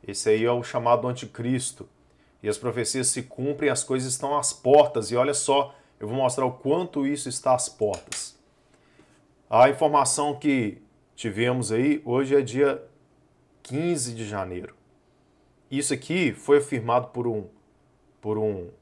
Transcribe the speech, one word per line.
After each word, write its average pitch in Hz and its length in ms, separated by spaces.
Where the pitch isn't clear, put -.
Esse 101 220
aí 110 160
é 120 80
o 123 100
chamado 120 460
anticristo. 123 800
E 107 80
as 107 80
profecias 123 520
se 127 160
cumprem, 143 440
as 127 140
coisas 131 300
estão 143 260
às - 140
portas. 127 580
E 117 60
olha 135 180
só, 139 400
eu - 80
vou 123 100
mostrar 131 300
o 127 60
quanto 147 520
isso 139 240
está 127 240
às 127 160
portas. - 680
A 120 180
informação 147 680
que 131 440
tivemos 117 560
aí, 143 320
hoje 135 320
é 143 60
dia 135 380
quinze 139 540
de 113 100
janeiro. 92 520
Isso 139 240
aqui 165 400
foi - 260
afirmado 127 500
por 120 180
um, 107 220
por 107 180
um 98 300